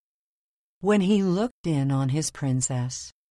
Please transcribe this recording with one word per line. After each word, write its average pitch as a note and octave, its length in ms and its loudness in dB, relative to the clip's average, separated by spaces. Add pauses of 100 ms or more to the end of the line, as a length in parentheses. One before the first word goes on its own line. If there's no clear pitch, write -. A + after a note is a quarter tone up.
(800)
When G3+ 220 2
he G3 200 4
looked F#3+ 440 -2
in C#3 240 0
on C3+ 200 0
his D3+ 200 -2
princess, B2+ 800 -4 (180)